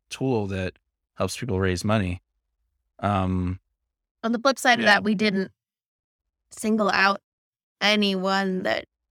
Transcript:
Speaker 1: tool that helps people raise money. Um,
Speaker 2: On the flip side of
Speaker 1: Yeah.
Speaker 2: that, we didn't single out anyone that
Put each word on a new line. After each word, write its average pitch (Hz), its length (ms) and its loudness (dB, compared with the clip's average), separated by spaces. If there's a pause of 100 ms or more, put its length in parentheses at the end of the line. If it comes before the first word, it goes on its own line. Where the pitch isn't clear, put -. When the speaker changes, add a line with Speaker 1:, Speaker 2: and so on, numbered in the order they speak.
Speaker 1:
tool 120 380 -4
that 95 300 -6 (380)
helps 95 220 -4
people 101 240 -4
raise 92 240 0
money. 98 360 -2 (800)
Um, 92 600 -2 (640)
Speaker 2:
On 233 120 -2
the 240 60 -2
flip 262 200 0
side 240 200 2
of 226 60 0
Speaker 1:
Yeah. 208 100 6
Speaker 2:
that, 196 100 0
we 214 100 0
didn't 190 360 -2 (1000)
single 214 380 0
out 196 320 2 (580)
anyone 190 840 2
that - 220 -2 (260)